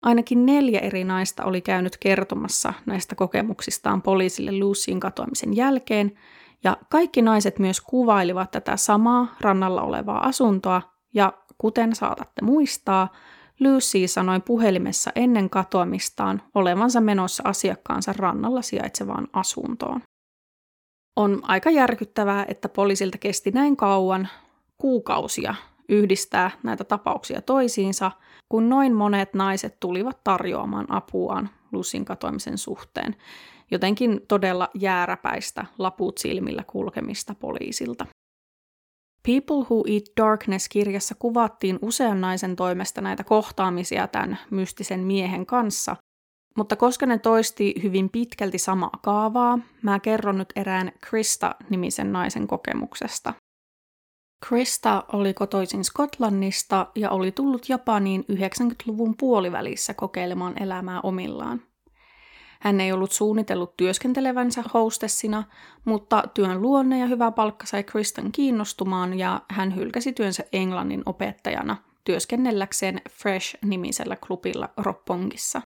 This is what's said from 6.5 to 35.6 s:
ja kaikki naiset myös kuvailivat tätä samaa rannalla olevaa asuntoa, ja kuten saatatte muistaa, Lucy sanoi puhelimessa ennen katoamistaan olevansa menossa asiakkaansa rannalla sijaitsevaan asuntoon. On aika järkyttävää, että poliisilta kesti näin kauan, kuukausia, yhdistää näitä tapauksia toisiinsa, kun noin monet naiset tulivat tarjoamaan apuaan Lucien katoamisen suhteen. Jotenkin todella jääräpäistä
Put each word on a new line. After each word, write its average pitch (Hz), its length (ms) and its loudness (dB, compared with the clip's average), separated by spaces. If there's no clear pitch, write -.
ja 190 120 4
kaikki 302 320 4
naiset 214 360 4
myös 190 220 2
kuvailivat 190 720 2
tätä - 260 -2
samaa 233 640 4
rannalla 190 420 2
olevaa - 440 -2
asuntoa, 196 560 2
ja 196 180 4
kuten 226 360 2
saatatte - 480 -4
muistaa, 202 680 2
Lucy 262 480 4
sanoi 185 320 2
puhelimessa 202 720 2
ennen 226 360 4
katoamistaan 190 920 0
olevansa 202 460 4
menossa 196 460 2
asiakkaansa - 680 -2
rannalla 214 460 0
sijaitsevaan - 680 -6
asuntoon. - 680 -4
On 202 260 2
aika 190 280 2
järkyttävää, 220 800 2
että - 200 -8
poliisilta 196 500 0
kesti 196 320 -2
näin 269 260 4
kauan, 190 520 2
kuukausia, - 760 -2
yhdistää 196 640 4
näitä 214 220 -4
tapauksia - 580 -4
toisiinsa, 202 680 0
kun 226 200 4
noin 262 260 4
monet 202 400 2
naiset 196 460 -2
tulivat 196 440 -4
tarjoamaan 196 640 -2
apuaan 190 640 -4
Lucien 190 320 -6
katoamisen - 540 -8
suhteen. - 580 -8
Jotenkin 202 580 0
todella 185 460 2
jääräpäistä 185 920 -2